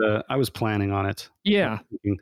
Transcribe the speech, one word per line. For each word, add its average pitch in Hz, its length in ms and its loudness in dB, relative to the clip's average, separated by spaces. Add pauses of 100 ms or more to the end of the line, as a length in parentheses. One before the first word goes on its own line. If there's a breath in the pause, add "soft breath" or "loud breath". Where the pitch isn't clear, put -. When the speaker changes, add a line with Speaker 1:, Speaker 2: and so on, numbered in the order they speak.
Speaker 1:
uh, 107 240 2
I 131 80 -2
was 135 140 0
planning 104 420 -2
on 98 140 0
it. - 220 -6 (160)
Speaker 2:
Yeah. 185 340 2 (120)
Speaker 1:
Thinking, 101 320 -4